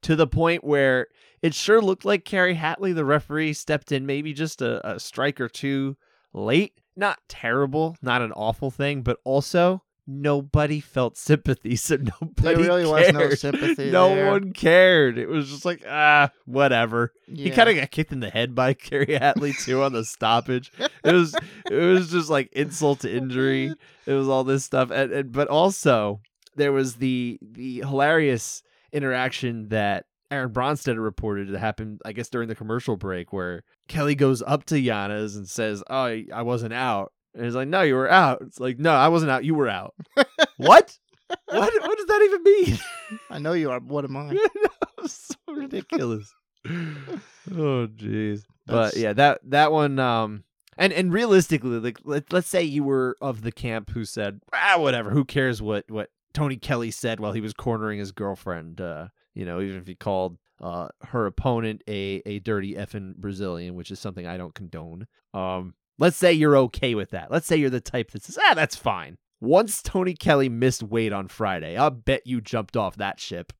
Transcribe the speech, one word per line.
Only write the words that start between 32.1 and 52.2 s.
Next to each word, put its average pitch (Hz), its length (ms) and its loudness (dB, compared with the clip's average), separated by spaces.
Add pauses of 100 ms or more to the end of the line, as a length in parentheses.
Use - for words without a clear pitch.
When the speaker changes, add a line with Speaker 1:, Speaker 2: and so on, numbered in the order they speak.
Speaker 1:
guess, 113 160 -10
during 117 200 -4
the 110 60 -8
commercial 113 420 -4
break, 92 360 -8
where 90 300 -8 (260)
Kelly 147 260 0
goes 135 280 2
up 143 240 -4
to 156 120 0
Yanez 104 580 -4
and 98 120 -14
says, 107 400 -6
"Oh, 131 160 -4
I, 113 280 -6
I 117 100 -8
wasn't 117 320 -4
out." 120 380 -4 (220)
And 120 100 -10
he's 117 100 -4
like, 131 140 -4
"No, 185 140 2
you 139 120 4
were 131 160 2
out." 165 320 6
It's - 180 -18
like, 127 180 -4
"No, 160 140 4
I 143 160 8
wasn't 165 220 2
out. 127 140 0
You 160 100 0
were 143 140 2
out." 95 260 -8 (220)
Speaker 2:
<laughs> 277 80 6 (340)
Speaker 1:
What? - 400 8 (300)
What, 359 440 0
what 427 260 0
does 392 80 -10
that 415 160 6
even 392 200 4
mean? 370 360 6 (260)
<laughs> - 260 -16
Speaker 2:
I - 80 -10
know 151 140 -2
you 160 180 0
are. 127 100 -2
What 139 240 -4
am 135 120 -8
I? 139 40 -8
Speaker 1:
<laughs> 147 100 -12
I - 20 -4
know, 415 360 0 (360)
it's - 240 -12 (180)
so 330 80 -14
ridiculous. 190 800 -6 (320)
Speaker 2:
<laughs> - 80 -10 (800)
Speaker 1:
Oh, 143 360 -2 (100)
jeez. 107 460 -6 (240)
But 117 180 0
Speaker 2:
That's 107 140 -2
Speaker 1:
yeah, 107 160 0
that, 143 260 4 (100)
that 151 220 4
one, 147 260 0
um, 113 460 -2 (320)
and, 185 160 2
and 180 200 0
realistically, 185 640 2
like, 113 260 -6
let, 147 280 -6